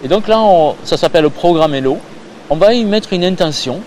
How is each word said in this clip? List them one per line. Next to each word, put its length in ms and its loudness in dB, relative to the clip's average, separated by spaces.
Et 40 -8
donc 200 0
là, 120 2
on, 440 2
ça 140 -2
s'appelle 320 2
programmer 500 0
l'eau. 180 -2
On 60 0
va 180 4
y 100 0
mettre 300 -2
une 100 -2
intention. 640 -4